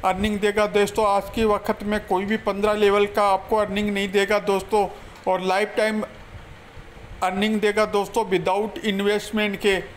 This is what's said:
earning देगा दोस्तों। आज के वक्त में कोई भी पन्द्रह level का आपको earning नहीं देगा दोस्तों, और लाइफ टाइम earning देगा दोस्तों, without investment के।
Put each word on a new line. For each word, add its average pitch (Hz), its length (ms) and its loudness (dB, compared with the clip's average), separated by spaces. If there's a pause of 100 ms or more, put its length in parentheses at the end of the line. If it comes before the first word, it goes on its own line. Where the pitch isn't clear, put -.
earning 196 340 0
देगा 208 280 2
दोस्तों। 202 400 2
आज 196 280 0
के 226 100 2
वक्त 208 380 0
में 208 240 -2
कोई 196 180 0
भी 214 140 -2
पन्द्रह 208 340 0
level 208 320 4
का 202 200 0
आपको 196 320 2
earning 208 320 0
नहीं 196 200 -2
देगा 202 320 2
दोस्तों, 196 460 0 (400)
और 185 160 2
लाइफ 196 340 0
टाइम 214 260 0 (1200)
earning 202 360 0
देगा 208 280 2
दोस्तों, 202 380 0
without 190 540 0
investment 202 760 0
के। 196 180 2 (220)